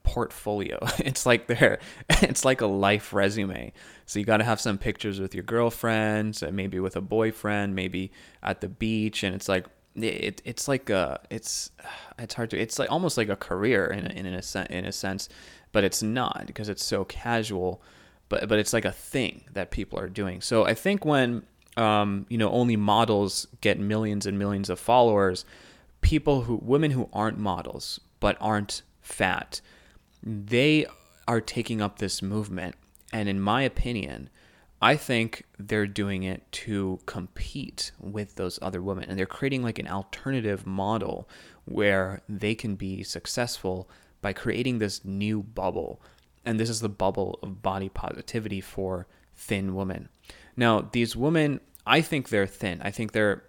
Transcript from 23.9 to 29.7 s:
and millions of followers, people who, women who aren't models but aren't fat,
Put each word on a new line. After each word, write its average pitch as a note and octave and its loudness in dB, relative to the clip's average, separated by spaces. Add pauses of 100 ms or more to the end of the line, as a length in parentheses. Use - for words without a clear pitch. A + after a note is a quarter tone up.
and G2+ -2
millions G2+ 0
of F2+ -2
followers, G#2 6 (560)
people D3 4
who, A#2 0
women C#3+ 4
who B2+ -2
aren't G#2+ 0
models F2 -4 (200)
but G2+ 2
aren't G#2 0 (220)
fat, - -2 (640)